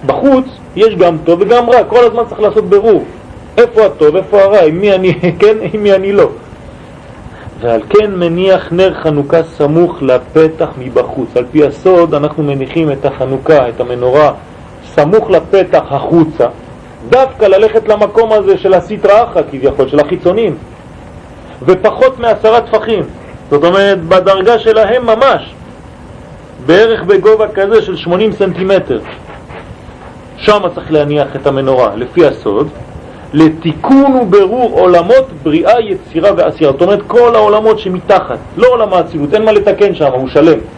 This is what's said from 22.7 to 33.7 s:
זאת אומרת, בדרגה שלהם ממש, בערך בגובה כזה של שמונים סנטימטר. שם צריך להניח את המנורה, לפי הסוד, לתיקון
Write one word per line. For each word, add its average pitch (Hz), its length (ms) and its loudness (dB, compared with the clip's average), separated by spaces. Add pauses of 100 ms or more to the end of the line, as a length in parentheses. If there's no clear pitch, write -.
זאת 147 140 2
אומרת, 196 400 2
בדרגה 190 540 2
שלהם 220 480 0
ממש, 226 480 0 (1120)
בערך 214 360 2
בגובה 208 460 2
כזה 208 340 0
של 185 140 -8
שמונים 185 360 -2
סנטימטר. 185 680 -2 (1400)
שם 208 260 0 (120)
צריך - 180 -10
להניח 147 440 -2
את 135 100 -4
המנורה, 131 500 0
לפי 123 300 0
הסוד, 127 420 -2 (640)
לתיקון 165 880 2